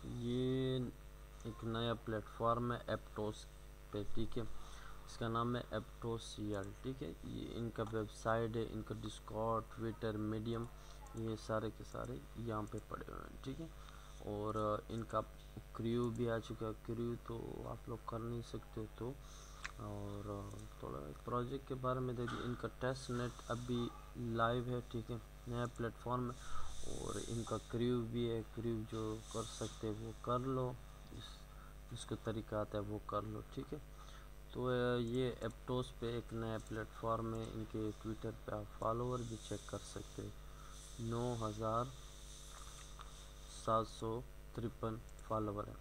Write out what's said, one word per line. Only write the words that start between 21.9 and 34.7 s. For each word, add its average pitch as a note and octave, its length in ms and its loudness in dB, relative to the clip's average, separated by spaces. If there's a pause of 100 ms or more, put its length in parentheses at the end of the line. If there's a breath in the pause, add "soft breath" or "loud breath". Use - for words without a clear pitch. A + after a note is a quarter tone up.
में B2+ 160 2
देखिए, A#2+ 240 0
इनका A#2 280 0
टेस्ट C3 420 0
नेट B2 220 2 (180)
अभी A#2+ 400 2 (460)
live A#2+ 320 6
है, B2 120 2
ठीक A#2 300 -4
है, A#2 100 -2 (280)
नया A#2+ 180 2
प्लेटफॉर्म A#2+ 640 0
है - 360 4 (200)
और - 320 2
इनका A2 400 2
क्रू A#2+ 440 4
भी A#2 240 2
है, A2+ 160 2
क्रू A2+ 420 0
जो A2 360 0 (120)
कर A2+ 100 0
सकते - 440 -2
हैं G#2+ 200 0
वो A2 60 -4 (120)
कर A#2+ 140 4
लो, B2+ 380 2 (380)
इस-, - 760 -10
जिसको A#2 240 -4
तरीका G#2+ 460 0
आता G#2+ 180 0
है G#2 60 0
वो G#2 160 -2 (100)
कर G#2 140 2
लो, G#2+ 200 -4 (100)
ठीक C#3 180 -2
है। D3+ 60 -4 (760 loud breath)
तो, B2 120 0
अ, B2 320 6